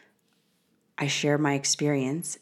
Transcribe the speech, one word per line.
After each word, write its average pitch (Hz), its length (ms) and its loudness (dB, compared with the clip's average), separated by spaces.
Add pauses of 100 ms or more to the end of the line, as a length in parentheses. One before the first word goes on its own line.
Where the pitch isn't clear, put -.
(960)
I 139 80 -2
share 143 320 2
my 147 160 2
experience 139 880 -2